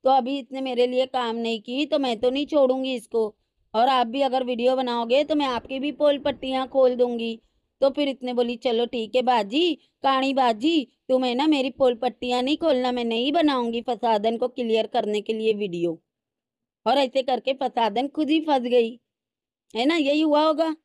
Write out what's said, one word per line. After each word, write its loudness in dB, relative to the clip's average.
तो 4
अभी 2
इसने -10
मेरे 0
लिए 0
काम -4
नहीं -4
की -4
तो -2
मैं -2
तो 2
नहीं -4
छोड़ूंगी 2
इसको, -4
और 4
आप 2
भी -4
अगर 0
वीडियो 0
बनाओगे 0
तो -2
मैं 2
आपकी -6
भी -4
पोल 2
पट्टियाँ -4
खोल 4
दूंगी। -2
तो 4
फिर -2
इसने -6
बोली -2
चलो 0
ठीक -6
है 2
बाजी, 0
काणी 2
बाजी, 0
तुम्हें 0
ना 0
मेरी 2
पोल 2
पट्टियाँ -4
नहीं 0
खोलना, 0
मैं -4
नहीं -2
बनाऊंगी 0
फसादन 0
को -2
क्लियर 0
करने -2
के -6
लिए 0
वीडियो। -4
और 2
ऐसे 0
करके -2
फसादन -2
खुद -4
ही 4
फंस 2
गई, 2
है -2
ना, 2
यही 2
हुआ 4
होगा। 2